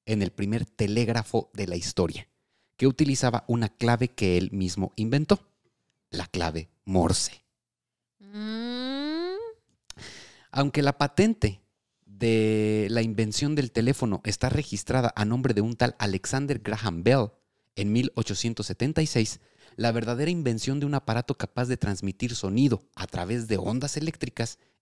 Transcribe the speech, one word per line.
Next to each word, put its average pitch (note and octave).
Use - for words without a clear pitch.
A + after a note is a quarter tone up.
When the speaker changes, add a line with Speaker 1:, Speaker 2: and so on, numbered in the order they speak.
Speaker 1:
en A2
el F2+
primer G#2
telégrafo A2+
de G2+
la F2
historia, -
que B2+
utilizaba C3
una A#2
clave A#2+
que F#2
él F2+
mismo F#2
inventó, C#3
la F2+
clave D#2+
Morse. F#2
Speaker 2:
Mm. B3
Speaker 1:
Aunque C#3+
la C#3
patente C#3+
de G#2+
la A#2
invención A2+
del C#3
teléfono A#2
está B2
registrada A#2+
a G#2+
nombre A2+
de G2+
un A#2
tal -
Alexander B2+
Graham G#2+
Bell A#2+
en G2+
mil B2
ochocientos G#2+
setenta D#3
y D#3
seis, -
la A#2
verdadera A#2+
invención C3+
de C#3+
un D3
aparato A#2+
capaz -
de B2
transmitir G2+
sonido A#2
a -
través A2
de G#2+
ondas B2+
eléctricas D3